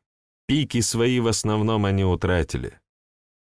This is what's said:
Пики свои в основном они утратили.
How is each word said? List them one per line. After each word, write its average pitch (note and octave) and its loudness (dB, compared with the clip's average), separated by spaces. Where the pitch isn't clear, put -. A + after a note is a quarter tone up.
Пики C3+ 0
свои A#2 0
в A#2 0
основном G#2+ 0
они G2 2
утратили. F2 -2